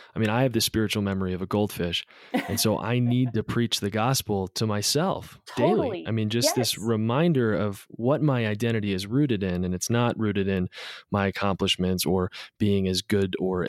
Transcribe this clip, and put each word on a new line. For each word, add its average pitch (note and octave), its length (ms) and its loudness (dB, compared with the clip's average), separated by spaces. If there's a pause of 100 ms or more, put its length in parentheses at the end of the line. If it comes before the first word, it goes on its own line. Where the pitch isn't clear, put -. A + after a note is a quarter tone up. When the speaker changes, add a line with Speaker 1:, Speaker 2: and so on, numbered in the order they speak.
(160)
Speaker 1:
I - 20 -2
mean, G#2+ 120 2
I B2 140 2
have B2 100 0
the A2 80 2
spiritual G#2+ 400 0
memory F#2+ 320 -2
of F2+ 80 -6
a F#2+ 40 -4
goldfish, F2+ 600 -2 (260)
and - 260 -2
so G#2+ 200 2
I A#2+ 220 0
need A#2+ 340 2
to A2 80 0
Speaker 2:
<laughs> - 20 -18
Speaker 1:
preach - 360 -2
the G2+ 100 -2
gospel G#2+ 580 0
to - 180 -2
myself A2+ 720 -2 (180)
daily. - 200 4
Speaker 2:
Totally. - 320 -2
Speaker 1:
I - 20 -4
mean, A2 200 0
just A#2+ 240 2
this - 240 0
Speaker 2:
Yes. G2 80 -8
Speaker 1:
reminder A#2 640 2
of G2+ 380 -2
what B2+ 320 0
my B2+ 240 2
identity G#2+ 480 0
is F#2+ 120 -4
rooted A#2+ 360 0
in, F2+ 200 0
and F2+ 120 0
it's - 160 -4
not A#2+ 280 2
rooted G2+ 300 0
in F#2 220 0 (400)
my G2+ 160 2
accomplishments F#2 800 0
or F#2 240 2 (280)
being G2+ 300 2
as F2+ 140 -2
good G2 360 0
or F2+ 300 -2